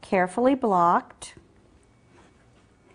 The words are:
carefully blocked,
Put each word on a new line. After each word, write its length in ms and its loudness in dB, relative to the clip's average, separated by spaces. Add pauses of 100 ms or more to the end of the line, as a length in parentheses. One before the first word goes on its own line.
carefully 540 -2
blocked, 800 -2 (1600)